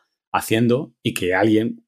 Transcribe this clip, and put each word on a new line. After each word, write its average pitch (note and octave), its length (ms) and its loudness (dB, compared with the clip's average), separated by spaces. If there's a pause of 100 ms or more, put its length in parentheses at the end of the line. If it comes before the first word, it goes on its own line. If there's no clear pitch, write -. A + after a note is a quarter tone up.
(320)
haciendo A#2 720 0
y A2+ 120 -2
que F2+ 200 -4
alguien A2 540 0